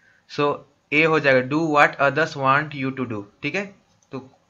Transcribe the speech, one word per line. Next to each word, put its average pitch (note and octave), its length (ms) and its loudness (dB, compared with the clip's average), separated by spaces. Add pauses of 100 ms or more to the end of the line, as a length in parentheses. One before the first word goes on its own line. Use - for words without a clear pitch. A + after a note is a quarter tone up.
(300)
so D3 280 -2 (340)
ए D3+ 120 4
हो D#3 160 2
जाएगा, C3+ 360 2
do D#3+ 80 0
what D3 360 2
others C3+ 360 0
want C#3 380 0 (100)
you C3 160 -6
to A#2 120 -8
do। G#2 100 -8 (200)
ठीक C#3+ 120 -6
है, G3 200 -8 (380)
तो - 260 -16 (120)